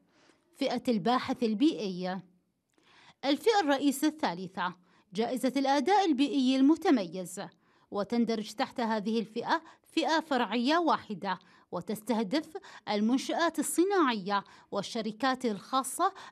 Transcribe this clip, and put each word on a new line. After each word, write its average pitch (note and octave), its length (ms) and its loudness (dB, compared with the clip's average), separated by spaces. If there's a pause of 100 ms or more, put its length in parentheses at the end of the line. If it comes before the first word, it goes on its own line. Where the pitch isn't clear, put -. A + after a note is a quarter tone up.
(580)
فئة B3+ 300 -2
الباحث A#3+ 560 0
البيئي. G3 760 -2 (1080)
الفئة F4 380 2
الرئيسة C#4+ 440 2
الثالثة: F#3 680 -4 (380)
جائزة A#3+ 440 -2
الأداء C#4+ 480 4
البيئي C4 500 2
المتميز، C4 840 2 (500)
وتندرج G#3+ 600 -2
تحت - 280 -6
هذه A3 400 -2
الفئة A3+ 420 -2 (220)
فئة D#4 360 0
فرعية B3 580 0
واحدة، G3+ 640 -2 (320)
وتستهدف A3 840 -4 (320)
المنشآت C4+ 680 0
الصناعية B3 840 0 (280)
والشركات A3+ 720 -2
الخاصة C4 680 -2 (180)